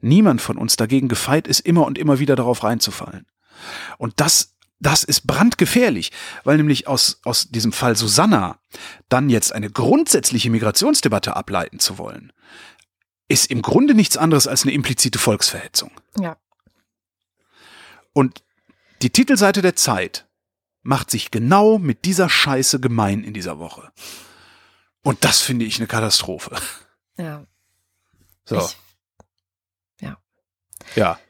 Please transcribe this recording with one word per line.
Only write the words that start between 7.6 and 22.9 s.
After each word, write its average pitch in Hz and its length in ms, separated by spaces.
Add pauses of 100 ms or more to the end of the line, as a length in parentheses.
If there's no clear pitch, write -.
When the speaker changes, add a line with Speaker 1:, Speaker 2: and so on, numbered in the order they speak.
Speaker 1:
Fall 120 240
Susanna 110 600 (500)
dann 131 220
jetzt 113 240
eine 107 160
grundsätzliche 127 800
Migrationsdebatte 113 880
ableiten 90 420
zu - 180
wollen, - 360 (960)
ist - 220
im 117 120
Grunde 277 320
nichts 214 220
anderes 160 320
als - 160
eine 135 80
implizite 135 460
Volksverhetzung. - 760 (260)
Speaker 2:
Ja. 170 180 (1800)
Speaker 1:
Und 135 300 (580)
die 127 100
Titelseite 202 520
der 180 140
Zeit 95 500 (560)
macht 131 280
sich - 200
genau 196 480
mit 151 260
dieser 180 240
Scheiße 135 520
gemein 110 420